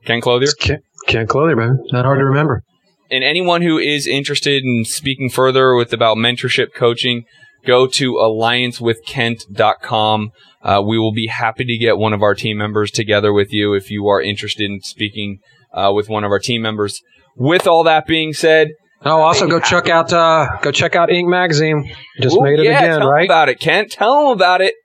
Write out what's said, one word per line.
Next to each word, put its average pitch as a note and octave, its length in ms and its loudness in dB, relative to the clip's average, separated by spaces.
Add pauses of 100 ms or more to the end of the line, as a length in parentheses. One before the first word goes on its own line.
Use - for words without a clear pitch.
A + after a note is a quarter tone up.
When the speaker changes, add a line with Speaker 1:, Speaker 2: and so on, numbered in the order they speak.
Speaker 1:
Kent A#2+ 160 -2
Clothier? B2 220 2
Speaker 2:
It's C#3 100 0
Kent, - 280 -4 (240)
Kent A2+ 220 -2
Clothier, D3 260 2
man. A#2 240 0 (140)
Not B2 140 -2
hard C3+ 120 -2
to C#3 60 0
remember. C#3 380 0 (480)
Speaker 1:
And C3 120 -2
anyone E3+ 380 0
who E3 160 2
is C#3+ 300 -2
interested C#3 580 -2
in A#2+ 220 -2
speaking C3+ 420 -6
further C3 460 2
with, A#2+ 180 0
about A2+ 240 2
mentorship A#2+ 580 -2
coaching, A#2+ 500 -2 (420)
go B2 200 4
to B2+ 300 -2
alliance A#2 640 0
with A#2 240 -4
kent A#2 480 -6
dot G#2+ 300 0
com. G#2+ 480 -2 (320)
Uh, G2+ 220 0
we A2 140 0
will A2 140 0
be A2 140 -4
happy A2+ 380 -4
to A#2+ 120 -4
get A2 220 0
one G#2+ 160 0
of G2+ 80 -2
our G#2 120 2
team G#2+ 220 -6
members G#2 340 -4
together G#2 400 0
with G2+ 220 0
you G#2 220 0
if G2 160 -4
you G#2 180 -4
are G2 140 2
interested G2+ 480 -6
in G2 100 -10
speaking, G2+ 600 -10 (340)
uh, G2 200 0
with G#2 140 -2
one G#2+ 160 -4
of G2+ 60 -2
our G2+ 80 2
team A#2 240 -4
members. G#2+ 400 -6 (340)
With D#3+ 300 0
all E3 180 4
that D#3 220 2
being D#3+ 260 -2
said, D#3 360 2 (360)
Speaker 2:
Oh, D#3 160 2
also E3 240 4
Speaker 1:
I'm D#3 60 0
Speaker 2:
go E3 100 2
Speaker 1:
happy - 80 -2
Speaker 2:
check F3 200 0
out, E3+ 240 2
uh, D#3+ 360 2 (140)
go C#3+ 100 -2
check E3 240 -2
out F3 140 4
Ink F3 180 0
Magazine. D#3 680 0 (260)
Just C3 160 2
Speaker 1:
Ooh, A3 60 4
Speaker 2:
made C#3+ 160 2
it - 60 2
Speaker 1:
yeah, A#3+ 140 4
Speaker 2:
again, D#3+ 200 2
Speaker 1:
tell C3+ 100 2
'em C#3 40 4
Speaker 2:
right? D#3 140 4
Speaker 1:
about D#3+ 220 4
it, B2+ 120 -4
Kent. F#3+ 320 0
Tell C#4+ 340 2
'em C4 60 2
about F#3 280 2
it. F#3+ 140 0 (100)